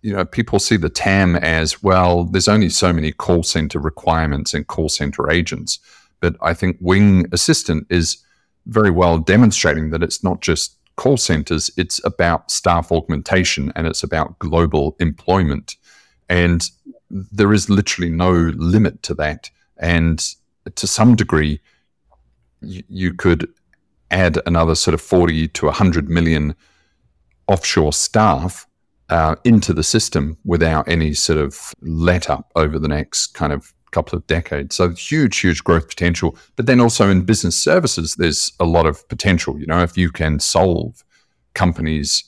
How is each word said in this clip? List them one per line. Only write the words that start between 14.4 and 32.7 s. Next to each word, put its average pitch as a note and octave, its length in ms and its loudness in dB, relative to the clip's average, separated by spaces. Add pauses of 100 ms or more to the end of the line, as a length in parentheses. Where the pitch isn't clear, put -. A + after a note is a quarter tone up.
employment. E2+ 760 -2 (520)
And F2 420 2 (400)
there G2+ 420 0
is G#2 160 2
literally G2 420 0
no F2 220 2
limit E2+ 720 2
to E2+ 100 -6
that. D2+ 360 -6 (260)
And E2 480 0 (500)
to - 120 -6
some A#2 280 4
degree, D2+ 460 0 (1000)
y-, F#2 260 -14
you F#2 240 -4
could E2 360 0 (640)
add F2 360 2
another E2 280 2
sort D#2+ 200 0
of D#2 80 -4
forty E2 460 2
to - 200 -2
a C#2+ 40 0
hundred D#2+ 360 0
million D#2+ 460 0 (920)
offshore E2 460 0
staff, F#2 760 0 (420)
uh, D#2+ 360 2
into A2+ 280 4
the D#2+ 120 0
system D#2 600 -2
without D#2+ 440 0
any D#2+ 240 0
sort D2+ 260 0
of - 440 -6
let E2 480 0
up - 260 -6
over D#2 220 0